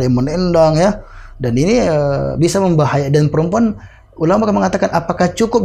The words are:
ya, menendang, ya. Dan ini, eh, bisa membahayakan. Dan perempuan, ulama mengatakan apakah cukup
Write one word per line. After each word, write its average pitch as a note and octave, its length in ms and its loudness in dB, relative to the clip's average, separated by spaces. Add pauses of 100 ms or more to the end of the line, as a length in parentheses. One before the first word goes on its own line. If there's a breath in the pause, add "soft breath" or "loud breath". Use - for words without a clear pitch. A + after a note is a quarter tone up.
ya, B2+ 80 2
menendang, D#3+ 640 2
ya. G3 240 0 (400 loud breath)
Dan B2 160 -2
ini, G3 320 2
eh, C#3 480 -2
bisa E3+ 240 0
membahayakan. C#3+ 560 0
Dan D3+ 160 2
perempuan, G#3 480 0 (400 loud breath)
ulama F#3+ 240 2
mengatakan G3 480 0
apakah - 400 -2
cukup A3+ 320 0